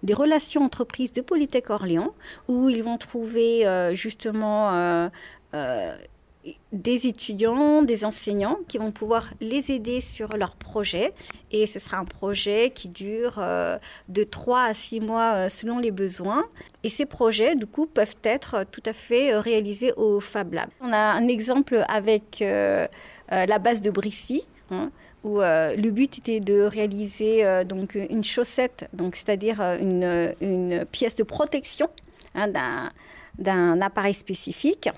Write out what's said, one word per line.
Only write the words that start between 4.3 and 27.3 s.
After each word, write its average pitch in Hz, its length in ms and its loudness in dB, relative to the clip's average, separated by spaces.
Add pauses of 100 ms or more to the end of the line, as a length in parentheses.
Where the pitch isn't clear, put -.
euh, 175 340 2 (460)
euh, 117 420 -4 (760)
des 233 340 0
étudiants, 240 760 2
des 233 220 2
enseignants 208 640 -2
qui - 120 -6
vont 214 120 -2
pouvoir 220 400 -2 (100)
les 254 300 -4
aider 247 300 -2
sur 220 360 -8
leur 196 200 -4
projet. 208 560 -2 (400)
Et 214 160 2
ce 208 100 -10
sera 196 200 -8
un 190 60 -4
projet 202 680 0
qui 262 180 -16
dure, 220 500 -6
euh, 175 400 -2 (300)
de 196 160 0
trois 247 400 0
à 220 100 0
six 226 240 -8
mois, 226 360 0
euh, 190 140 0
selon 226 300 -6
les 240 140 0
besoins. 196 520 -2 (380)
Et 220 80 -2
ces 285 160 -4
projets, 226 480 2
du 226 120 -2
coup, 302 200 -2
peuvent 233 380 0
être 226 480 -2
tout - 140 -16
à 220 60 -4
fait, 247 400 2
euh, 214 60 4
réalisés 214 540 0
au 208 260 2
Fab 196 340 -6
Lab. - 160 -4 (120)
On 247 120 -4
a 214 200 4
un 233 160 4
exemple 247 580 2
avec, 214 560 0
euh, 196 460 2 (420)
euh, 185 160 2
la 208 140 2
base 226 220 2
de 208 80 0
Brissy, 208 520 -4 (300)
hein, 196 180 -4 (340)
où, 208 160 0
euh, 160 340 4
le 214 160 2
but 254 280 0
était 226 200 -2
de 202 240 4
réaliser, 208 840 2